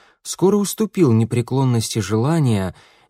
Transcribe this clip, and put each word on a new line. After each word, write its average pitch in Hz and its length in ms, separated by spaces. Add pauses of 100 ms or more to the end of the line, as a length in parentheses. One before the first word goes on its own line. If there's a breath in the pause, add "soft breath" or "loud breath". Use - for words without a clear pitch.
(220 soft breath)
скоро 196 340
уступил 196 560
непреклонности 120 880
желания, 110 720 (360 soft breath)